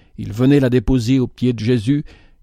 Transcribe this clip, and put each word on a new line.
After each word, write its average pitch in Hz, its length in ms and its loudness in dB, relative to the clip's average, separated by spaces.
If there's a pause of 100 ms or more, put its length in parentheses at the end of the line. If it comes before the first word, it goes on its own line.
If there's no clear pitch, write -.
(200)
il 101 120 -10
venait 131 280 4
la 131 100 0
déposer 127 480 0
aux 123 100 0
pieds 123 260 -4
de 113 60 -8
Jésus, 123 460 -2 (380)